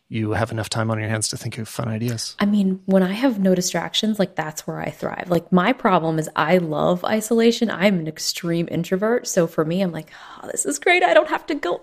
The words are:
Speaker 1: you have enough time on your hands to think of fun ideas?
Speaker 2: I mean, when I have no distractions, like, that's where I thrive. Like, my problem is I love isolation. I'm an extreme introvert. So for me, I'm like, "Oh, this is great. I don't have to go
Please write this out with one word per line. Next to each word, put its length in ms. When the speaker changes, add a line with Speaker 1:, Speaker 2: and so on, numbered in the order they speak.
Speaker 1:
you 220
have 180
enough 200
time 200
on 80
your 100
hands 200
to 80
think 220
of 100
fun 180
ideas? 520
Speaker 2:
I 80
mean, 400
when 160
I 100
have 260
no 160
distractions, 640
like, 180
that's 300
where 140
I 100
thrive. 380
Like, 240
my 220
problem 440
is 160
I 240
love 460
isolation. 640
I'm 280
an 100
extreme 600
introvert. 580
So 180
for 200
me, 160
I'm 100
like, 180
"Oh, 80
this 140
is 140
great. 240
I 100
don't 160
have 200
to 60
go 280